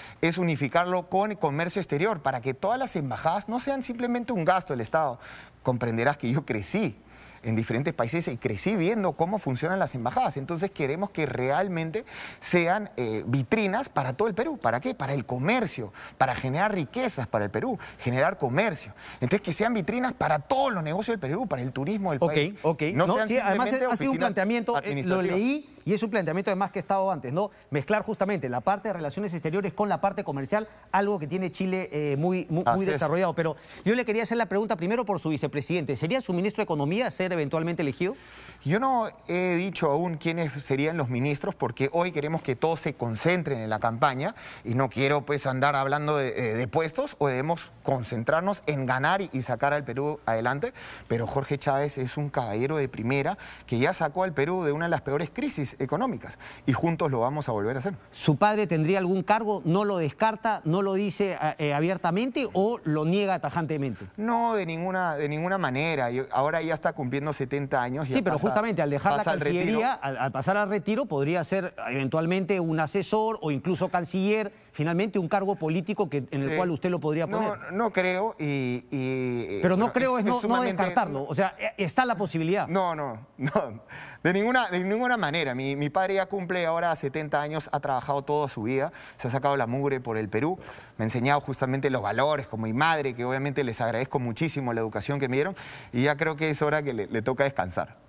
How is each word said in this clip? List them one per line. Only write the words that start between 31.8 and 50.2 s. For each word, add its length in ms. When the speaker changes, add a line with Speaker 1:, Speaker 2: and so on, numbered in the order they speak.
Speaker 2:
eh, 280
muy, 320
muy, 120
muy 40
Speaker 1:
Así 180
es. 80
Speaker 2:
desarrollado. 420
Pero 220
yo 80
le 100
quería 200
hacer 120
la 100
pregunta 300
primero 300
por 120
su 120
vicepresidente. 680
¿Sería 240
su 140
ministro 260
de 40
Economía 460
ser 220
eventualmente 480
elegido? 360
Speaker 1:
Yo 160
no 280
he 260
dicho 360
aún 280
quiénes 340
serían 340
los 100
ministros, 460
porque 380
hoy 200
queremos 300
que 140
todos 240
se 120
concentren 680
en 100
la 80
campaña 560
y 100
no 160
quiero, 320
pues, 240
andar 280
hablando 440
de, 180
eh, 180
de 140
puestos 500
o 100
debemos 420
concentrarnos 840
en 180
ganar 380
y, 100
y 100
sacar 300
al 120
Perú 420